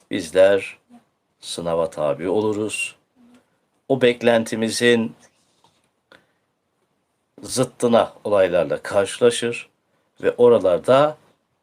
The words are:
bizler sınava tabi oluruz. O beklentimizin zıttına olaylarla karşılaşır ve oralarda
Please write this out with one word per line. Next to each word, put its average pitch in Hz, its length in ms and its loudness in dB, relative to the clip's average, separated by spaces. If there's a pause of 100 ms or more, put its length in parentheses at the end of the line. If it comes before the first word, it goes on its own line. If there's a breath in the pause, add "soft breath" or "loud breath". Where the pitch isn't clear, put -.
(100)
bizler 95 680 0 (600)
sınava 85 500 -6
tabi 76 380 -6
oluruz. 104 680 -4 (920)
O 131 120 0
beklentimizin 117 1120 0 (2250)
zıttına 117 680 0 (120)
olaylarla 90 580 0
karşılaşır 117 880 -2 (540)
ve 95 100 0
oralarda 120 840 2 (460)